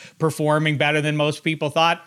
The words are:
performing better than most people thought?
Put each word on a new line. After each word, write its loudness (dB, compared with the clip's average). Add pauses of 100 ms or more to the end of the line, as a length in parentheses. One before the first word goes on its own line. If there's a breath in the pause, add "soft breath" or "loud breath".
(180 loud breath)
performing 0
better 2
than -2
most -2
people -2
thought? 0